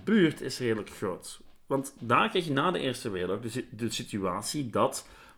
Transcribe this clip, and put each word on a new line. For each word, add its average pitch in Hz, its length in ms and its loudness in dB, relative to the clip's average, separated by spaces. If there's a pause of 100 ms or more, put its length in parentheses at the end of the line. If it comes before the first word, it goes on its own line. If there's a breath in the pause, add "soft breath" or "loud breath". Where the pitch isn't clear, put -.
buurt 190 380 6
is - 180 -6
redelijk 113 300 0
groot. - 520 -6 (240)
Want 135 340 -2
daar 135 300 4
kreeg 185 160 0
je 160 60 -2
na 143 200 2
de 175 80 -2
Eerste 127 300 -2
Wereldoorlog 95 340 -2
de 117 60 -6
si-, 120 220 -6
de 113 180 -4
situatie 107 800 -4
dat - 380 0 (300 loud breath)